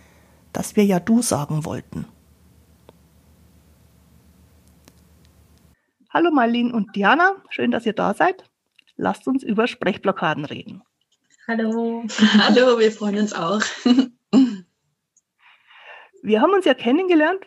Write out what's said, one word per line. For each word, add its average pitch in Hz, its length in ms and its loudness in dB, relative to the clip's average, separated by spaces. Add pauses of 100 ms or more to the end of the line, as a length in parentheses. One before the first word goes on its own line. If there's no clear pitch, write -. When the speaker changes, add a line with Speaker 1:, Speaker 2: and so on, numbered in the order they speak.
(520)
Speaker 1:
dass - 240 -10
wir 208 80 4
ja 190 160 2
Du 226 220 0
sagen 151 420 -4
wollten. - 420 -10 (4000)
Hallo 330 200 0
Marlene 240 440 0
und 214 200 -4
Diana, 302 440 2 (120)
schön, 247 220 -4
dass 240 140 -4
ihr 208 80 -2
da 185 200 -2
seid. 370 300 -2 (540)
Lasst 196 320 -4
uns 262 140 -4
über 220 240 -2
Sprechblockaden 180 760 -4
reden. - 380 -14 (680)
Speaker 2:
Hallo. 233 600 -6
Speaker 3:
<laughs> 208 320 2
Hallo, 240 400 4
wir 220 120 2
freuen 208 280 -4
uns 208 140 -2
auch. 185 280 -4 (220)
<laughs> 247 80 4 (2250)
Speaker 1:
Wir 214 180 2
haben 359 120 4
uns 370 120 2
ja 277 80 4
kennengelernt, 339 720 2